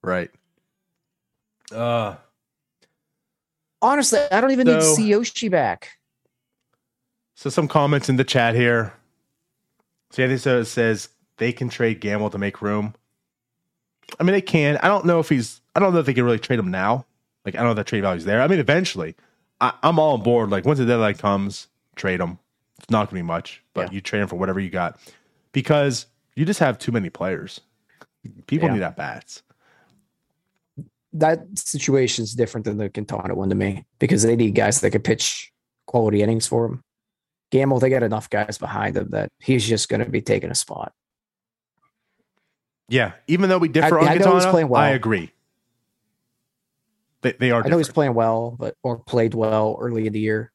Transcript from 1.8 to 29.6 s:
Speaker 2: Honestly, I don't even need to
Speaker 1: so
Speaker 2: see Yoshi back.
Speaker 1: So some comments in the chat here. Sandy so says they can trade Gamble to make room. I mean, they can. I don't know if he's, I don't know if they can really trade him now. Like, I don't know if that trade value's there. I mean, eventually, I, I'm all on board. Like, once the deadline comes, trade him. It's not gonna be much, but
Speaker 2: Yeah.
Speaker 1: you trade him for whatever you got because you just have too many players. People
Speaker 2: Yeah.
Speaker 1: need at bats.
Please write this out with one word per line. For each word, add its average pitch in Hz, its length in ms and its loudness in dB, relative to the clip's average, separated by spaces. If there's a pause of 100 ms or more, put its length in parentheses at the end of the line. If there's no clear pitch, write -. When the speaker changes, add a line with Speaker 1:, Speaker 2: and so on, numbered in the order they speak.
Speaker 2:
Honestly, 277 360 2 (120)
I 196 120 4
don't 269 80 4
even 254 160 4
need 247 80 8
to 160 80 4
Speaker 1:
so 156 120 6
Speaker 2:
see 214 140 0
Yoshi 214 400 0
back. 135 440 -2 (1400)
Speaker 1:
So - 140 -8
some 151 180 0
comments 143 440 0
in 131 60 4
the 131 80 2
chat 117 300 2
here. 120 380 2 (1160)
Sandy 131 260 0
so 123 280 0
says 113 440 -2 (300)
they 117 140 -2
can 123 180 -6
trade 113 300 -2
Gamble 104 300 -4
to 107 60 -10
make 101 240 -6
room. 104 340 -4 (1200)
I 160 60 -2
mean, 185 80 4
they 196 100 2
can. 147 400 2
I 170 60 6
don't 190 180 2
know 170 140 4
if 160 100 -2
he's, 123 320 -2 (120)
I 175 60 2
don't 190 140 4
know 170 60 4
if 131 60 -2
they 139 60 0
can 127 120 2
really 117 140 2
trade 120 200 -2
him 95 120 -2
now. 101 360 -2 (400)
Like, 95 80 -10
I - 40 -8
don't 120 100 0
know - 20 2
if 110 60 0
that 104 100 -4
trade 107 160 -4
value's 90 240 -4
there. 107 160 0
I 143 60 2
mean, 185 100 2
eventually, 127 560 -2 (480)
I, 127 100 0 (100)
I'm 160 160 4
all 156 160 2
on 110 80 -4
board. 117 280 2
Like, 95 160 -2
once 143 120 2
the 127 60 0
deadline 113 300 2
comes, 101 540 -2 (280)
trade 92 240 -4
him. 87 180 -6 (420)
It's - 100 -10
not 107 180 0
gonna 92 120 -8
be 85 60 -6
much, 85 360 -8 (100)
but 92 160 -6
Speaker 2:
Yeah. 92 60 -14
Speaker 1:
you 98 80 -8
trade 104 180 -4
him 98 80 -2
for 90 80 -10
whatever 92 240 -4
you 95 80 -6
got 87 300 -6 (540)
because 143 520 0 (300)
you 143 100 -2
just 196 160 -2
have 131 180 0
too - 140 -6
many 101 160 -2
players. 90 520 -8 (840)
People 160 220 0
Speaker 2:
Yeah. 131 60 0
Speaker 1:
need 101 80 -2
at 82 140 -8
bats. - 460 -12 (1700)